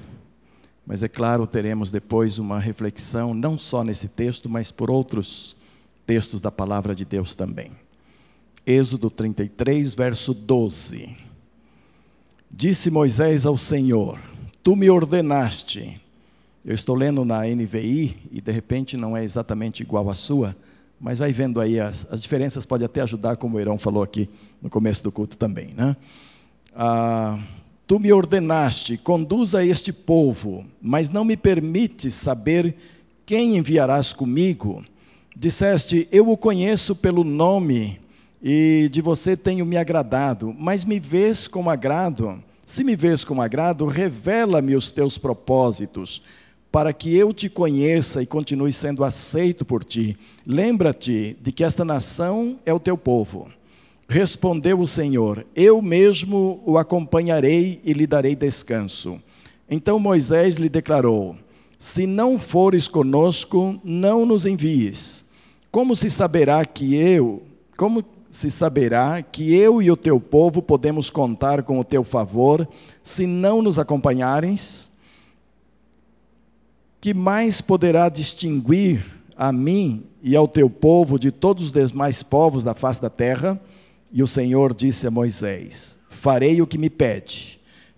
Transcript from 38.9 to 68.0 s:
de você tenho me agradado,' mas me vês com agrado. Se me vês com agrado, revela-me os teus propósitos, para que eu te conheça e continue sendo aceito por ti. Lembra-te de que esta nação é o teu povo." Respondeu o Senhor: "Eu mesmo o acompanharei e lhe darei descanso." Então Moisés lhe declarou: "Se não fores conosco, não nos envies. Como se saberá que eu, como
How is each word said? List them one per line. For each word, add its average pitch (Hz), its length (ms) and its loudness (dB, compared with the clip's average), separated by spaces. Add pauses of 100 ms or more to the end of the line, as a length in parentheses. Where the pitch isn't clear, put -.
de 156 80 -2
você 170 340 0
tenho 185 300 -2
me 170 140 -2
agradado,' 127 800 -2
mas 175 280 -4
me 208 160 -2
vês 185 480 -2
com 175 220 -4
agrado. 135 720 -4 (240)
Se - 200 -4
me 233 100 0
vês 165 300 0
com 131 160 -4
agrado, 147 460 -2
revela-me 156 920 0
os - 160 -2
teus 139 240 -2
propósitos, 120 1080 -2 (480)
para 151 220 2
que 165 200 -6
eu 208 200 4
te 202 160 -8
conheça 151 720 0
e 117 40 -6
continue 143 460 -2
sendo 143 300 -4
aceito 165 640 -2
por 113 180 -2
ti. 110 340 -4 (300)
Lembra-te 139 960 0
de 135 80 -6
que 160 140 -2
esta 165 200 0
nação 190 800 -4
é 160 80 0
o 165 60 2
teu 180 180 -2
povo." 113 520 -2 (600)
Respondeu 175 720 0
o 175 80 0
Senhor: 120 680 0
"Eu 220 280 8
mesmo 190 800 2
o 160 140 4
acompanharei 165 1080 0
e 156 80 2
lhe 147 140 0
darei 143 280 2
descanso." 110 840 -6 (480)
Então 196 320 0
Moisés 170 560 2
lhe 160 120 0
declarou: 123 680 0 (420)
"Se - 280 -2
não 220 320 2
fores 180 500 2
conosco, 175 960 2
não 196 420 2
nos 208 200 2
envies. 151 800 -2 (420)
Como 247 240 2
se 208 160 0
saberá 156 540 4
que 139 320 -2
eu, 151 460 4 (340)
como 214 280 0 (240)